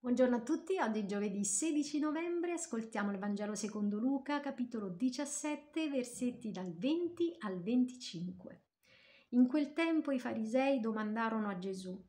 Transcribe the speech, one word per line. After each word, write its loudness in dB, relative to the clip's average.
Buongiorno 6
a 2
tutti, 0
oggi 2
è 0
giovedì 0
sedici 0
novembre, 0
ascoltiamo -2
il -4
Vangelo -2
secondo -2
Luca, 0
capitolo -4
diciassette, -2
versetti -4
dal -6
venti 0
al -4
venticinque. -2
In 8
quel 2
tempo 2
i 2
farisei 2
domandarono 0
a -4
Gesù -6